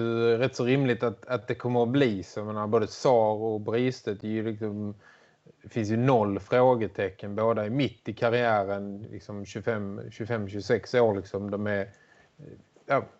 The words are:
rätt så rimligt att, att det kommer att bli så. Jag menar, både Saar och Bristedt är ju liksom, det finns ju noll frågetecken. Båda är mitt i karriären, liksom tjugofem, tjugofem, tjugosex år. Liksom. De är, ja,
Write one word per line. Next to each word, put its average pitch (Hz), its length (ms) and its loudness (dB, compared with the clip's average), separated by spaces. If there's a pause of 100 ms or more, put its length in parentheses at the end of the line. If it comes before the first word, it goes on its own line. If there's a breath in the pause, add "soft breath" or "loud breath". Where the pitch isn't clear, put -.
(380)
rätt 131 180 0
så 123 100 -2
rimligt 127 380 2
att, 117 220 -4
att 127 220 -4
det 120 80 -4
kommer 123 280 0
att 113 60 2
bli 120 340 2
så. - 160 -12
Jag 104 80 -6
menar, 107 200 -4
både 107 200 2
Saar 110 480 2
och 107 260 -4
Bristedt 113 640 -2
är 110 40 -8
ju 110 240 -2
liksom, 104 440 -6 (680 soft breath)
det 104 60 -20
finns 107 200 -2
ju 113 80 2
noll 113 420 4
frågetecken. 107 960 0
Båda 107 300 2
är 104 40 -4
mitt 127 400 -4
i 107 40 -6
karriären, 104 960 0
liksom 101 340 -12
tjugofem, 107 640 -6
tjugofem, 107 380 -6
tjugosex 104 440 -2
år. 117 220 4
Liksom. 98 360 -6
De 101 160 -4
är, 101 200 -2 (1000 soft breath)
ja, 131 180 0 (160)